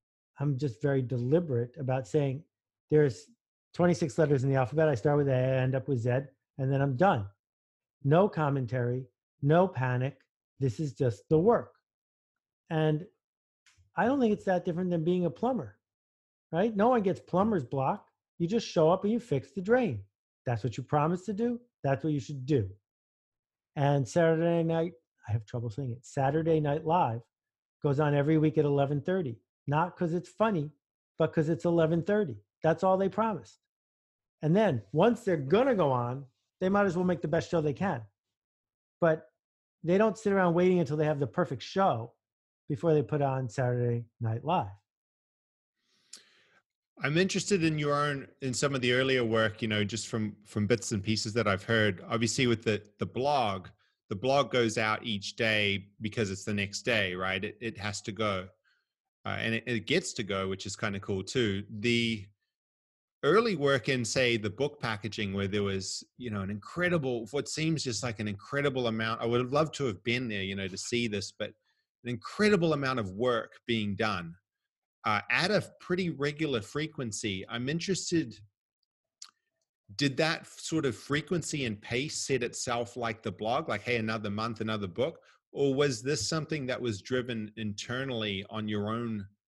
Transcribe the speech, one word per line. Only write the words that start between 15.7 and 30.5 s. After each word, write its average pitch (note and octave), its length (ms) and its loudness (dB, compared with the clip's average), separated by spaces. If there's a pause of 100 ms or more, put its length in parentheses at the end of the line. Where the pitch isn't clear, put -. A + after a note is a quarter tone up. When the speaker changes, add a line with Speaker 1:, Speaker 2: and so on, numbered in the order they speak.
Speaker 1:
right? G#3+ 220 2
No G#3 140 4
one A#3+ 140 4
gets F#3 180 0
plumber's F#3 440 2
block. C#3+ 420 -2 (320)
You E3+ 80 0
just G#3 200 0
show D#3+ 240 4
up F#3 140 2
and G#3 80 2
you A#3 80 0
fix - 320 -4
the F#3+ 100 -8
drain. G3+ 380 2 (460)
That's A#2+ 180 -2
what B2 120 -4
you C3 60 -6
promised D#3+ 440 0
to A3 60 -4
do. A#3 280 -2 (240)
That's C#3 200 0
what D#3 80 0
you C#3+ 80 -2
should C3+ 260 -10
do. B2 220 2 (1080)
And C#3+ 320 2
Saturday E3+ 540 4
night, E3 300 0 (360)
I G#2 40 -6
have A2+ 140 -4
trouble A#2+ 240 -6
saying B2+ 220 -6
it, - 120 -14
Saturday D#3 540 0
Night D3+ 260 -2
Live D#3 360 2 (640)
goes C#3+ 180 2
on D3 140 4
every D3 240 4
week D3+ 200 2
at D3+ 60 6
eleven C#3+ 360 2
thirty. E3 380 -2 (280)
Not D#3+ 300 0
'cause E3+ 180 -2
it's F3 140 -4
funny, F3+ 440 0 (460)